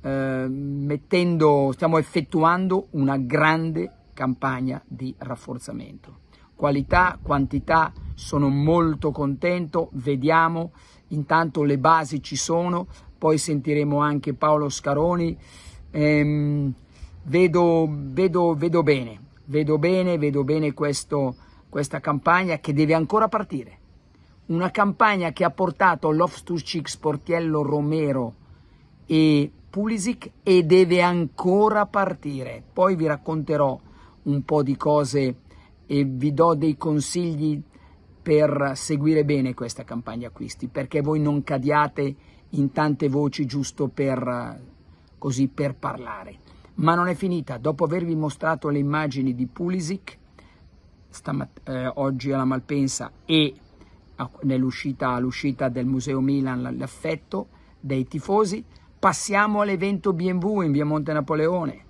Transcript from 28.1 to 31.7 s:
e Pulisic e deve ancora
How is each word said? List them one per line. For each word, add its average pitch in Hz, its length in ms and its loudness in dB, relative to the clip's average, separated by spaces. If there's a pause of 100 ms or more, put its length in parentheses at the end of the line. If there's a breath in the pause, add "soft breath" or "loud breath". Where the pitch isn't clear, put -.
e 156 440 4 (200)
Pulisic 214 600 -4 (120)
e 185 220 6
deve 180 360 6
ancora 180 840 2